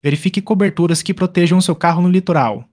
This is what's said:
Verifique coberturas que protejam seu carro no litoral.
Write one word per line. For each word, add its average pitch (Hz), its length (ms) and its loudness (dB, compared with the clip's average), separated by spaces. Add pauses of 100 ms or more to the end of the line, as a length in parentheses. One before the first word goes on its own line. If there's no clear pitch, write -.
Verifique 156 380 -2
coberturas 185 600 0
que 196 120 -4
protejam 180 480 0
seu 170 140 -2
carro 170 260 0
no 180 80 2
litoral. 151 640 0